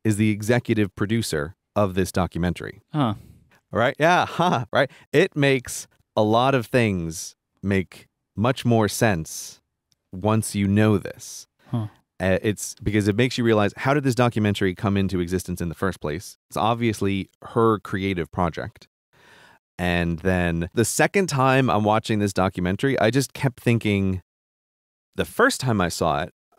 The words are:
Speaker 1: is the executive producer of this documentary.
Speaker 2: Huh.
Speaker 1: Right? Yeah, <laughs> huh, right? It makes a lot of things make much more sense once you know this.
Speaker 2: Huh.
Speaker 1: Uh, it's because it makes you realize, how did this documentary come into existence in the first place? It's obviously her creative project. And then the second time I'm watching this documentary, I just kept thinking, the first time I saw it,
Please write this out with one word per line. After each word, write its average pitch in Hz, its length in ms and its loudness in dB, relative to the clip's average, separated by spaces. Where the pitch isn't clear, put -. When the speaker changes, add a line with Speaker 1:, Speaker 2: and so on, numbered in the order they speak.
Speaker 1:
is 107 140 0
the 107 120 2
executive 107 640 0
producer 98 600 -4
of 101 200 0
this 92 160 -2
documentary. 85 720 -4
Speaker 2:
Huh. 123 220 0
Speaker 1:
Right? 117 260 0
Yeah, 160 280 2
<laughs> - 40 -8
huh, 170 420 0
right? 131 200 0
It 170 240 2
makes 135 520 0
a 113 60 2
lot 113 320 4
of 123 140 0
things 92 680 -2
make 95 440 -2
much 120 280 -2
more 113 240 4
sense - 720 -2
once 104 400 0
you 101 140 0
know 104 320 4
this. - 480 -16
Speaker 2:
Huh. 110 160 -4
Speaker 1:
Uh, 95 220 2
it's - 400 -4
because 107 260 0
it 101 80 2
makes 120 220 0
you 123 60 -2
realize, 107 320 2
how 135 180 0
did 147 100 0
this 131 120 2
documentary 104 600 2
come 101 200 0
into 98 240 0
existence 90 420 -4
in 85 60 -6
the 78 80 -8
first 92 240 -4
place? - 380 -8
It's - 80 -8
obviously 104 720 -2
her 113 380 2
creative 92 520 -4
project. - 560 -4
And 87 420 0
then 87 540 0
the 113 120 2
second 170 420 0
time 131 420 2
I'm 104 140 0
watching 107 360 0
this 104 120 0
documentary, 95 640 0
I 110 120 4
just 131 240 0
kept - 260 -4
thinking, 98 600 0
the 92 100 -2
first - 340 0
time 113 220 0
I 85 80 0
saw 78 320 -2
it, 87 120 -8